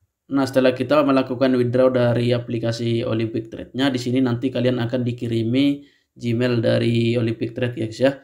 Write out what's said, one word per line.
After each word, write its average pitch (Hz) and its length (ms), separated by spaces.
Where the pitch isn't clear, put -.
Nah, 135 160
setelah 127 320
kita 143 240
melakukan 131 560
withdraw 123 320
dari 120 400
aplikasi 117 720
Olympic 113 480
Trade-nya, 131 400
di 123 80
sini 123 240
nanti 127 320
kalian 123 320
akan 123 160
dikirimi 120 800
Gmail 120 480
dari 117 560
Olympic 117 400
Trade, 120 160
guys 165 240
ya. 277 260